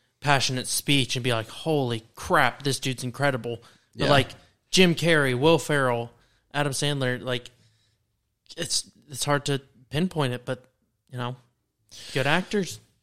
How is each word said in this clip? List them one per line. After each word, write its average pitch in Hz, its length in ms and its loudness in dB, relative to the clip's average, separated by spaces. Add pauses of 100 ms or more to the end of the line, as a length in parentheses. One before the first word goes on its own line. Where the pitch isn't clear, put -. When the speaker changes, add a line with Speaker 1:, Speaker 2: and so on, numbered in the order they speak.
(200)
Speaker 1:
passionate 131 480 0
speech - 480 0
and 123 80 -6
be 127 100 0
like, 110 160 -4
"Holy 131 540 -2 (120)
crap, 139 480 0
this 139 160 -2
dude's 131 240 -6
incredible." 123 580 -4 (340)
But, - 100 -4
Speaker 2:
Yeah. - 60 0
Speaker 1:
like, 139 180 4 (420)
Jim 180 240 6
Carrey, 143 420 2
Will 156 220 6
Ferrell, 127 520 0 (420)
Adam 143 200 0
Sandler, 131 480 -2
like, 123 280 -6 (1080)
it's, - 320 -4 (200)
it's 139 160 -8
hard 143 200 2
to 139 160 -2 (280)
pinpoint 151 440 -2
it, 123 120 -10
but, 127 200 -8 (460)
you 127 60 -12
know, 123 180 -6 (800)
good 135 140 0
actors. 180 520 -2 (240)